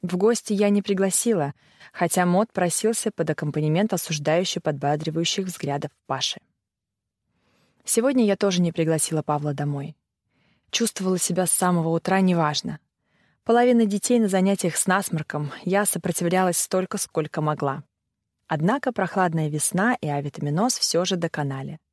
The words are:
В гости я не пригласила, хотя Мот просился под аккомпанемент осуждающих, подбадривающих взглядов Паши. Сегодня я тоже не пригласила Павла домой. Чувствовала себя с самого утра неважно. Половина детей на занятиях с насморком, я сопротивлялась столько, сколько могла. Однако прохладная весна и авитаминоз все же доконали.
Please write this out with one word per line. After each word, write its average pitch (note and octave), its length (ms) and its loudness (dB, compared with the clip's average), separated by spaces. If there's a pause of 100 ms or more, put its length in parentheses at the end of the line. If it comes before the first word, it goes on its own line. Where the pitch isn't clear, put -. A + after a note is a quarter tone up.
В F3+ 160 -4
гости A3 360 2
я G3+ 160 2
не G3+ 120 4
пригласила, F#3+ 720 0 (380)
хотя F3+ 320 2
Мот F3+ 280 2
просился G#3+ 580 0
под D#3+ 200 -4
аккомпанемент D#3 640 0
осуждающих, E3 720 -2
подбадривающих D#3 840 -2
взглядов D3 460 -6 (160)
Паши. - 340 -4 (1400)
Сегодня B3 400 2
я G3+ 120 4
тоже F3+ 260 2
не E3+ 80 2
пригласила D#3+ 520 0
Павла D3 320 -2
домой. C#3+ 420 -6 (760)
Чувствовала F#3+ 480 -2
себя F3+ 280 0
с - 40 -2
самого F3 380 2
утра F3 320 0
неважно. E3+ 580 0 (640)
Половина A#3+ 420 6
детей G#3 360 2
на G#3+ 80 2
занятиях F#3+ 480 2
с - 100 -2
насморком, D#3 640 -2 (140)
я F#3+ 200 2
сопротивлялась F3 760 0
столько, F#3 380 -2
сколько - 440 -4
могла. D3 420 -2 (640)
Однако G3+ 460 0
прохладная F3 560 0
весна F3+ 520 0
и - 60 -6
авитаминоз D3 720 -2
все - 260 0
же F#3+ 120 -2
доконали. C#3+ 640 -6 (120)